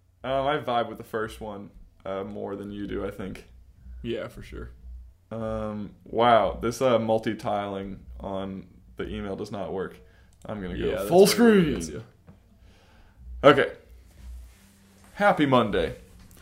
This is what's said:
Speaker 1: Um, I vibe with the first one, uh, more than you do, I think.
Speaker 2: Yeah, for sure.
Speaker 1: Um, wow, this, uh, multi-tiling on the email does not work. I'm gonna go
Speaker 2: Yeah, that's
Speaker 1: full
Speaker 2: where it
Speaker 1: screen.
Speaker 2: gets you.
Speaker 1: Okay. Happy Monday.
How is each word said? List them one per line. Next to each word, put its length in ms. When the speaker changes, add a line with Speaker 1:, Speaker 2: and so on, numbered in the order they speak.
Speaker 1:
Um, 220
I 100
vibe 320
with 80
the 80
first 380
one, 260
uh, 180
more 320
than 160
you 140
do, 200
I 40
think. 340
Speaker 2:
Yeah, 280
for 140
sure. 280
Speaker 1:
Um, 600
wow, 580
this, 180
uh, 180
multi-tiling 1000
on 480
the 100
email 300
does 160
not 180
work. 280
I'm 160
gonna 160
go 80
Speaker 2:
Yeah, 80
that's 160
Speaker 1:
full 160
Speaker 2:
where 0
it 60
Speaker 1:
screen. 420
Speaker 2:
gets 160
you. 120
Speaker 1:
Okay. 280
Happy 300
Monday. 520